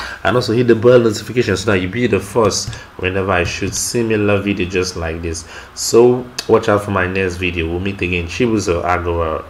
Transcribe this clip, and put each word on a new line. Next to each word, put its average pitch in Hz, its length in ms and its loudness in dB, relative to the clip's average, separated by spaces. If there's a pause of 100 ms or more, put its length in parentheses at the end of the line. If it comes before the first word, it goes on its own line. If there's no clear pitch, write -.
(240)
and 95 120 2
also 123 160 0
hit 123 140 2
the 117 80 6
bell 123 240 6
notification 113 580 0
so 104 140 -2
that 95 100 2
you'll 92 100 -4
be 120 160 -2
the 98 140 2
first - 540 0 (240)
whenever 95 320 -2
I 87 140 2
shoot 90 300 -4
similar 107 680 0
video 95 280 -2
just 90 280 -2
like 82 260 -6
this. 82 260 -8 (260)
So 123 520 4 (220)
watch 110 200 4
out 101 160 2
for 104 60 -6
my 92 160 0
next 92 300 -2
video. 90 320 -2
We'll 87 120 -4
meet 98 220 -4
again. 87 240 -2
Chibuzo 98 580 0
Agua 85 640 -2